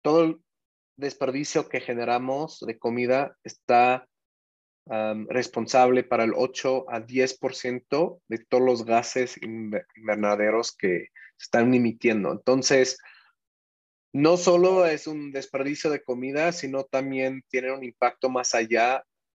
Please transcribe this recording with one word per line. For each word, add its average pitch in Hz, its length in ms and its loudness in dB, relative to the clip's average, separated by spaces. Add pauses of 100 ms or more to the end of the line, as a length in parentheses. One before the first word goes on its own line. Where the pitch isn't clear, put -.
todo 160 220 4
el 160 160 -2 (560)
desperdicio 139 720 -4
que 127 120 -6
generamos 127 800 -4
de 113 180 -10
comida 123 640 -2
está, 123 640 2 (840)
am, 107 400 -4
responsable 127 760 2
para 117 200 0
el 113 120 0
ocho 131 520 -2
a 113 120 -6
diez 127 360 -2
por - 180 -6
ciento 127 720 -4
de 117 100 -6
todos 127 240 2
los 123 220 2
gases 123 560 -2
inver-, 110 460 -8 (100)
invernaderos 107 800 0
que 90 320 -2 (280)
se - 80 -20
están 120 300 4
emitiendo. 113 560 2
Entonces, 131 680 2 (1120)
no 156 240 4
solo 180 500 4
es 156 220 -4
un 147 240 -10
desperdicio 139 580 -4
de 143 140 -4
comida, 139 480 -2
sino 135 320 -6
también 131 640 -4
tiene 127 240 -4
un 135 100 -8
impacto 123 480 -2
más 127 240 -2
allá 117 500 2 (340)